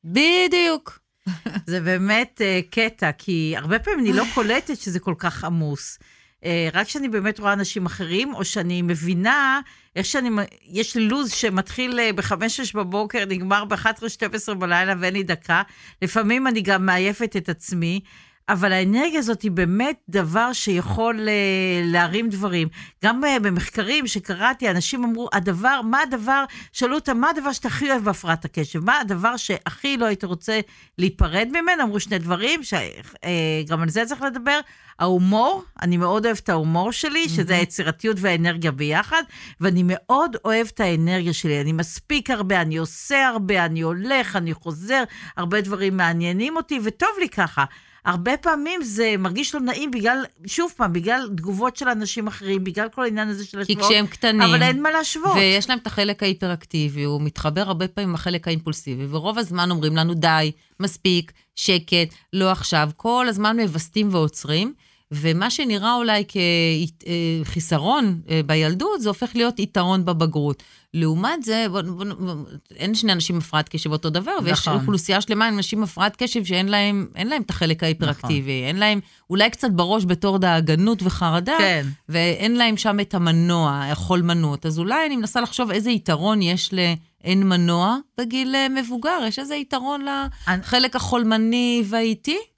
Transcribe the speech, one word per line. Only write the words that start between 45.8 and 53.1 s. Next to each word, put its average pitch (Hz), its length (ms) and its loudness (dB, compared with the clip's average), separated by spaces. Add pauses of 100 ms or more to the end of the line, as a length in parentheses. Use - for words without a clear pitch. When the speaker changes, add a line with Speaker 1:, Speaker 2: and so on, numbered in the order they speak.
Speaker 2:
מעניינים 180 600 0
אותי, 302 260 -4
וטוב 220 260 0 (100)
לי 339 100 0
ככה. 160 360 0 (400)
הרבה 180 320 0
פעמים 320 460 -2
זה 220 360 0
מרגיש 190 360 -2
לא 285 60 -2
נעים 254 300 -2
בגלל, 247 320 0 (220)
שוב 330 320 -2
פעם, 196 160 2
בגלל 208 440 0
תגובות 202 380 -2
של 269 120 -2
אנשים 214 400 -2
אחרים, 196 360 -2
בגלל 196 260 -4
כל 254 140 -4
העניין 214 260 -2